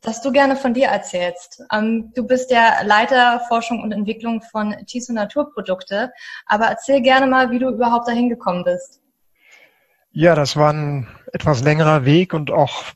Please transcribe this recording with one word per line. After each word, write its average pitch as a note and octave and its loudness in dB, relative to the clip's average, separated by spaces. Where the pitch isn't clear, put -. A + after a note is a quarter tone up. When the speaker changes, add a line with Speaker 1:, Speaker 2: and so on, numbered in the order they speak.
Speaker 1:
dass - -8
du C4+ -2
gerne C#4 4
von B3+ -2
dir B3+ 2
erzählst. F3+ -6
Ähm, A3 -4
du A#3+ -4
bist B3+ 0
der A#3 4
Leiter A#3+ 4
Forschung A#3 -4
und A3 -6
Entwicklung A3 -6
von G#3+ -6
Tiso A#3+ -10
Naturprodukte. G#3+ -4
Aber G#3+ 0
erzähl C4 0
gerne C4 4
mal, C4 2
wie A#3+ -2
du C4 -2
überhaupt A#3 0
dahin A#3+ 0
gekommen F#3 -4
bist. F3+ -6
Speaker 2:
Ja, E3 4
das C#3+ -2
war D3+ 4
ein C#3+ -4
etwas D3 0
längerer D3+ 2
Weg E3+ 2
und D3+ -4
auch - -2